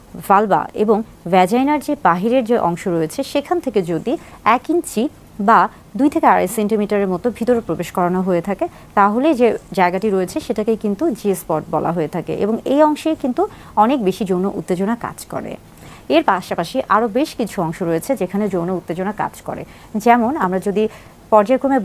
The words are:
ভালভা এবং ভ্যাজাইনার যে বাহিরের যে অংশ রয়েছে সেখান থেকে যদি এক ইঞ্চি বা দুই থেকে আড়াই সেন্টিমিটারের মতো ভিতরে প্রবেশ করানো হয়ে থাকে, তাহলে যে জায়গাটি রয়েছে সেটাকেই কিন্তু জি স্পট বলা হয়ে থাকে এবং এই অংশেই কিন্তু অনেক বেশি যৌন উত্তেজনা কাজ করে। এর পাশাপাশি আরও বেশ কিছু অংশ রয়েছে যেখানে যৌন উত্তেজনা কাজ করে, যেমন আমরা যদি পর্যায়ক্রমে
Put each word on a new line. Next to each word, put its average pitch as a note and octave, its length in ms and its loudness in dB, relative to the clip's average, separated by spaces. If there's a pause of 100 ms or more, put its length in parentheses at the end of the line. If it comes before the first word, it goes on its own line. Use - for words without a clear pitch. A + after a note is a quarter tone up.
(280)
ভালভা G3+ 340 4 (220)
এবং G#3 140 2 (360)
ভ্যাজাইনার B3 540 4
যে D4 60 0 (140)
বাহিরের A3 420 2
যে A#3+ 80 2 (120)
অংশ F3 140 -4 (120)
রয়েছে D#3+ 240 -2 (120)
সেখান - 340 -2
থেকে A3 140 -2 (120)
যদি E3+ 220 -2 (420)
এক C4 80 -2 (100)
ইঞ্চি D#4+ 300 -2 (460)
বা F#3+ 100 6 (400)
দুই C#4+ 140 2
থেকে D#4 180 2
আড়াই F#3 260 2
সেন্টিমিটারের G#3 560 0
মতো F3+ 140 -4 (100)
ভিতরে A#3 300 0
প্রবেশ E3 300 -6
করানো F3+ 300 2
হয়ে F3 220 0
থাকে, G3 160 -4 (340)
তাহলে G#3+ 280 4 (120)
যে A#3+ 80 6 (320)
জায়গাটি F#3 300 2
রয়েছে F#3+ 280 0 (100)
সেটাকেই G#3+ 360 -2
কিন্তু G3+ 200 -2 (160)
জি G#3 100 -2 (120)
স্পট D#3 220 -2 (120)
বলা - 220 0
হয়ে D3+ 180 -2
থাকে D#3+ 180 -6 (100)
এবং G#3+ 120 0 (180)
এই C#4+ 140 4
অংশেই D4+ 360 -2
কিন্তু C4 180 -2 (420)
অনেক C4 240 2
বেশি F#3+ 220 -2
যৌন F#3 160 0 (140)
উত্তেজনা F#3+ 360 -4 (100)
কাজ - 120 -10 (160)
করে। - 180 -8 (640)
এর E4 160 4
পাশাপাশি F3+ 460 -4 (180)
আরও A3+ 120 2 (100)
বেশ D4+ 120 0 (100)
কিছু A3 260 -6
অংশ D#3+ 120 -4 (120)
রয়েছে E3 220 -2 (100)
যেখানে G3+ 320 -2
যৌন F3 160 -2 (100)
উত্তেজনা F#3 420 -6
কাজ - 120 -6 (140)
করে, - 140 -8 (440)
যেমন A#3+ 260 4 (140)
আমরা F#3 220 0
যদি G3+ 160 0 (500)
পর্যায়ক্রমে B3+ 520 4